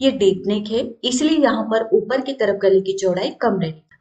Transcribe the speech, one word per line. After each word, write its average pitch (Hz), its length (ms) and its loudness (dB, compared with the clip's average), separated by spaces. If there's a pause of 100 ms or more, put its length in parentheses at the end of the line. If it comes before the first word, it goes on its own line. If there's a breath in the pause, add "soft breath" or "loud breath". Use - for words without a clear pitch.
ये 262 100 4
डीप 190 360 2
नेक 208 200 -2
है, 233 360 -4
इसलिए 302 340 0
यहाँ 247 260 2
पर 220 300 -2
ऊपर 262 280 2
की 269 120 -6
तरफ 202 220 0
गले 190 260 4
की 190 120 -2
चौड़ाई 190 360 -2
कम 208 300 -2
रही। 160 140 -4 (280 soft breath)